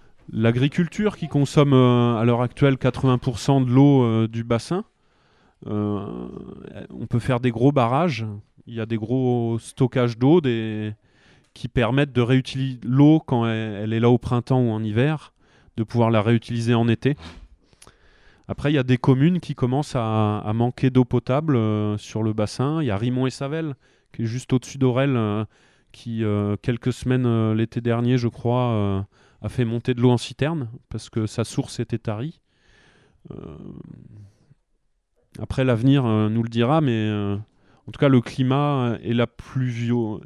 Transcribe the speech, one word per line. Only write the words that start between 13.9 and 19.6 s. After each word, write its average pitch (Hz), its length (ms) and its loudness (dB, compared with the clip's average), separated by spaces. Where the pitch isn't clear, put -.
est 113 80 0
là 117 80 6
au 123 100 6
printemps 123 420 0
ou 120 100 2
en 110 140 -4
hiver, 123 480 -2
de 113 60 -4
pouvoir 113 300 2
la 110 100 4
réutiliser 117 520 0
en 117 120 2
été. 123 300 0
Après, - 240 -4
il 156 40 2
y 147 40 2
a 131 40 2
des 123 160 2
communes 147 420 4
qui - 140 -8
commencent 131 400 -2